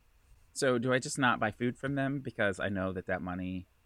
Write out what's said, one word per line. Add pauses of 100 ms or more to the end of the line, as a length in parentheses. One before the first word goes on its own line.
(520)
So
do
I
just
not
buy
food
from
them
because
I
know
that
that
money, (180)